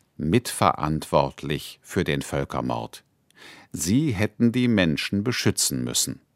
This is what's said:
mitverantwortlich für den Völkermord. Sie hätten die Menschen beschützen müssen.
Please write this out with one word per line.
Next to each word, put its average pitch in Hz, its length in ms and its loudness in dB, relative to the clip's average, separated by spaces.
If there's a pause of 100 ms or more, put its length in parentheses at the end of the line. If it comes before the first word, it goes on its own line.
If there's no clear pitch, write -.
(160)
mitverantwortlich 76 1700 0
für - 220 -2
den 73 180 -2
Völkermord. 64 840 -6 (680)
Sie 120 400 0
hätten 104 400 0
die 123 160 2
Menschen 101 540 2
beschützen 101 640 0
müssen. 60 360 -4 (160)